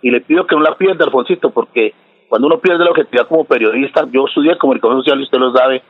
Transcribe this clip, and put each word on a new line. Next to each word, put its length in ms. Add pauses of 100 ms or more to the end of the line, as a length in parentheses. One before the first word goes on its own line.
y 80
le 100
pido 280
que 80
no 60
la 140
pierda, 300
Alfonsito, 460
porque 420 (340)
cuando 200
uno 120
pierde 240
la 60
objetividad 380
como 160
periodista, 680
yo 140
estudié 320
comunicación 420
social 200
y 40
usted 140
lo 160
sabe 360